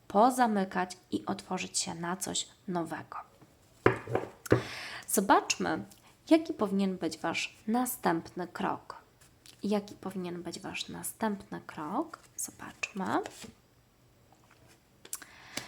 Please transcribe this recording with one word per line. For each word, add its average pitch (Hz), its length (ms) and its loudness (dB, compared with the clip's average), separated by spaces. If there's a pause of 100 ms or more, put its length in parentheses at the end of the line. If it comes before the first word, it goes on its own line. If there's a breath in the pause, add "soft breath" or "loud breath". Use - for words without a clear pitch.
pozamykać 208 880 4 (140)
i - 160 -4
otworzyć 185 520 -4
się 175 160 -2
na 170 220 -4
coś 180 320 -4 (200)
nowego. 170 500 -4 (1900 loud breath)
Zobaczmy, 202 760 4 (460 soft breath)
jaki 320 220 6
powinien 196 440 2
być 165 220 -4
wasz - 380 -2 (100)
następny 180 800 0
krok. - 540 -4 (600)
Jaki 202 320 0
powinien 180 480 -6
być 170 180 -8
wasz - 280 -8
następny 175 720 -4
krok? 214 580 -6 (180)
Zobaczmy. - 680 -8 (2750 loud breath)